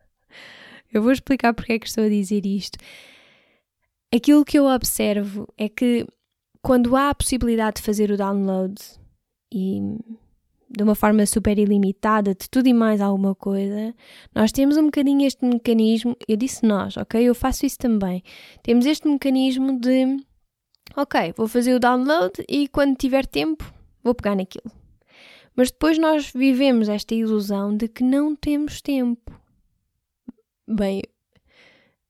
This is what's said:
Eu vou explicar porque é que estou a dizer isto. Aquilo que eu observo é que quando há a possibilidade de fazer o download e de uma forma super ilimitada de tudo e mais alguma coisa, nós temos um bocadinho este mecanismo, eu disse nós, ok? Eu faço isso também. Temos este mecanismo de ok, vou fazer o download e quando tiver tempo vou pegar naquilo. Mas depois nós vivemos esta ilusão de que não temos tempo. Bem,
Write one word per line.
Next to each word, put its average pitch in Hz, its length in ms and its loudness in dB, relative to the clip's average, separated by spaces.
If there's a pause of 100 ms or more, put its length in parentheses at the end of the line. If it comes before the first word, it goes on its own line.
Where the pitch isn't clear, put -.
(920)
Eu 214 80 2
vou 233 100 4
explicar 247 420 0
porque - 200 -6
é 226 60 -2
que - 80 -12
estou 220 180 -2
a 214 40 2
dizer 202 360 0
isto. 196 320 -6 (1400)
Aquilo 294 320 4
que - 120 0
eu 285 80 4
observo 208 800 -2 (100)
é 214 100 -4
que 240 400 0 (540)
quando 247 340 2
há 277 140 2
a 285 60 0
possibilidade 226 600 -2
de - 40 -12
fazer 208 280 0
o 208 80 0
download 196 580 -2 (800)
e 190 280 -4 (880)
de 202 140 -4
uma 214 120 4
forma 214 300 2
super 202 340 0
ilimitada 202 720 0
de - 160 -10
tudo 254 180 2
e 254 60 6
mais 220 280 2
alguma 196 340 0
coisa, 202 580 -4 (400)
nós 220 180 2
temos 285 260 2
um 311 80 4
bocadinho 277 400 2
este 262 200 -2
mecanismo, 233 720 2 (120)
eu 220 100 0
disse 247 280 -4
nós, 196 320 0
ok? 226 240 -2
Eu 240 140 4
faço 262 300 -2
isso 269 120 -4
também. 196 460 -2 (400)
Temos 240 220 4
este 302 220 0
mecanismo 262 720 0
de 262 460 0 (720)
ok, 247 380 -2
vou 220 100 -2
fazer 247 280 2
o 247 40 2
download 285 680 0
e 285 180 -2
quando 277 300 0
tiver 262 300 0
tempo - 440 -4 (320)
vou 240 120 0
pegar 202 200 -4
naquilo. 190 360 -8 (840)
Mas 254 140 2
depois 311 300 0
nós 311 320 0
vivemos 254 580 2
esta 208 240 -6
ilusão 208 640 -2
de 226 100 -4
que 226 160 -6
não 285 320 0
temos 294 460 -4
tempo. 247 580 -4 (1300)
Bem, 196 360 -2 (1080)